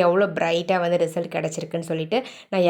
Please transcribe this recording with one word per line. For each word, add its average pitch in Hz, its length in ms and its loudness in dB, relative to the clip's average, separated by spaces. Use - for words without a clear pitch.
எவ்வளோ 185 200 4
பிரைட்டா 170 440 0
வந்து 175 200 2
ரிசல்ட் 170 340 -2
கிடைச்சிருக்குன்னு 165 540 -6
சொல்லிட்டு, 160 280 -2
நான் 185 180 4